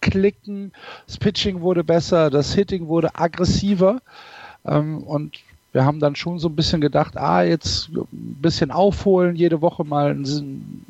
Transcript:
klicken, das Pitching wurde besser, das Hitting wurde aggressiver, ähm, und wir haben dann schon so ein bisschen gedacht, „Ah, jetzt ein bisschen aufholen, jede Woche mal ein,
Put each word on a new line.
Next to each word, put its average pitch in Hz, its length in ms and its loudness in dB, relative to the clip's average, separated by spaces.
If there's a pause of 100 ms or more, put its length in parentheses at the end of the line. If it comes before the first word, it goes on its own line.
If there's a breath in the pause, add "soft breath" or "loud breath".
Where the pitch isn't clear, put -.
klicken, 196 720 0 (340 loud breath)
das - 120 -14
Pitching 196 420 -2
wurde 175 240 2
besser, 165 460 4
das 139 240 2
Hitting 190 340 0
wurde 165 260 0
aggressiver, 185 840 2 (640 loud breath)
ähm, 151 380 -2
und 151 340 -6 (360)
wir 131 120 2
haben 147 140 2
dann 147 160 2
schon 175 240 -6
so 160 100 -2
ein 151 60 -4
bisschen 160 260 0
gedacht, 147 360 0
„Ah, 170 260 2
jetzt - 460 -2
ein - 180 -6 (340)
bisschen 156 300 0
aufholen, 180 640 2
jede 165 260 2
Woche 170 220 0
mal 147 280 0
ein, 139 800 -6